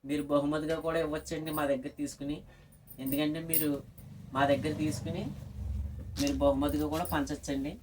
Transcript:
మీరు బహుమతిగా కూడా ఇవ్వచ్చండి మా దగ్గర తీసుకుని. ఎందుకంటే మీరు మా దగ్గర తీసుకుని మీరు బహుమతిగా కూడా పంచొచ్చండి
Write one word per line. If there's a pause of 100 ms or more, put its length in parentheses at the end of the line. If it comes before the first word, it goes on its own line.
మీరు
బహుమతిగా
కూడా
ఇవ్వచ్చండి
మా
దగ్గర (100)
తీసుకుని. (680)
ఎందుకంటే (120)
మీరు (680)
మా (100)
దగ్గర (100)
తీసుకుని (960)
మీరు
బహుమతిగా
కూడా
పంచొచ్చండి (120)